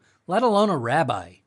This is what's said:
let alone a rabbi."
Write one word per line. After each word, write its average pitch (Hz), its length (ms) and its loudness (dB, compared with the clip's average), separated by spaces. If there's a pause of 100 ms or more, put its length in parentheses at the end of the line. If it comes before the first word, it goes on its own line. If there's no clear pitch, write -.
(260)
let 196 160 -2
alone 208 280 2
a 175 60 -2
rabbi." 117 600 -2 (100)